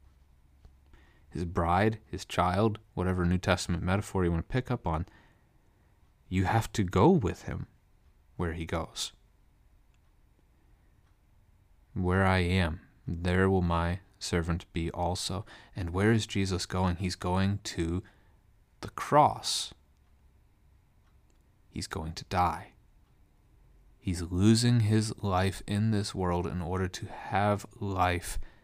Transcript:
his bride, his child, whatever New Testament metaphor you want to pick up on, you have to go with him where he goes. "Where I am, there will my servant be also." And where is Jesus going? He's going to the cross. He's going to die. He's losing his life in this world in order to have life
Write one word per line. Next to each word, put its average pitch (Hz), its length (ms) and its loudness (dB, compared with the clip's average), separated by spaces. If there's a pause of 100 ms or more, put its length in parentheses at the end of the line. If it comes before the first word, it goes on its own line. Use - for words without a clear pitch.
(1300)
his 87 180 -6
bride, 90 580 2
his - 220 -12
child, 95 520 0 (140)
whatever 90 320 0
New 90 140 2
Testament 87 440 -2
metaphor 95 400 -2
you 87 80 2
want 82 160 0
to - 60 -10
pick 127 180 -4
up 120 160 -6
on, 80 200 -2 (1200)
you 92 160 0
have 110 300 0
to 104 100 2
go 92 240 6
with 117 360 2
him - 220 -8 (680)
where 85 160 -2
he 82 140 -8
goes. - 460 -6 (2750)
"Where 92 320 2
I 92 120 4
am, 87 420 0 (260)
there 90 420 2
will 95 140 2
my 85 380 0 (180)
servant 85 560 -4
be 82 160 -2
also." 90 560 -4 (280)
And 87 160 -6
where 98 220 4
is 110 140 2
Jesus 95 400 -2
going? 92 300 0
He's 90 200 -4
going 95 480 0
to 85 380 -4 (800)
the - 80 -10
cross. - 840 0 (2000)
He's - 160 -8
going 80 280 -8
to - 120 -14
die. 87 460 0 (1300)
He's 87 220 -4
losing 113 600 4
his 110 420 2
life 95 440 0
in 107 260 0
this 98 220 -2
world 87 320 0
in 87 140 -4
order 92 280 -2
to - 180 -10
have 104 580 -2 (140)
life 90 600 0 (260)